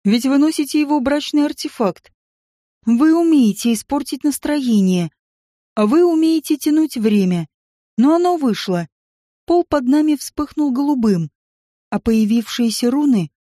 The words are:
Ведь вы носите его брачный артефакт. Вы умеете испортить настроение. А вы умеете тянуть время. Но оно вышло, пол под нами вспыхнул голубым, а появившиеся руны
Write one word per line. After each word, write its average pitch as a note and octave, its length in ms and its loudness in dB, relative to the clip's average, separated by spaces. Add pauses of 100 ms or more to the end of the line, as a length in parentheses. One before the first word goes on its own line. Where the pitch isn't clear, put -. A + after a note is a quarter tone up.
Ведь A3+ 220 0
вы C4+ 140 2
носите D4+ 420 0
его D4 200 -2
брачный D4 440 -2
артефакт. C#4 680 -6 (760)
Вы C4 280 2
умеете C4+ 580 2
испортить C#4+ 520 -6
настроение. A3+ 840 0 (640)
А G#3+ 120 0
вы E4 200 4
умеете D#4+ 500 0
тянуть D4+ 400 0
время. G3 520 0 (500)
Но C#4 160 4
оно F4 240 0
вышло, F#3+ 500 -2 (580)
пол F4 180 2
под C#4+ 200 -2
нами D4+ 320 2
вспыхнул D4 560 -4
голубым, A#3 580 0 (580)
а G3+ 120 -4
появившиеся A3+ 880 0
руны C4 400 0 (220)